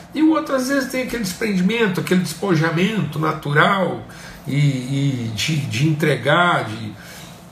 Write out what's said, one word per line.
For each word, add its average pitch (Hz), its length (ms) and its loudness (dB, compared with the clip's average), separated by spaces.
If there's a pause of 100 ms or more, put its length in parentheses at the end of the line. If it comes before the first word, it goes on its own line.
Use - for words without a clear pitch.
(120)
E 294 100 0
o 311 80 8
outro, 302 240 0
às 254 140 0
vezes, 269 220 0
tem 254 120 -2
aquele 233 200 -4
desprendimento, 196 760 0
aquele 180 220 2
despojamento 170 1000 0
natural 156 840 0 (460)
e, 127 80 -2
e 135 800 0
de, 156 220 -2
de 117 300 0
entregar, 147 760 2
de... 110 280 -8 (580)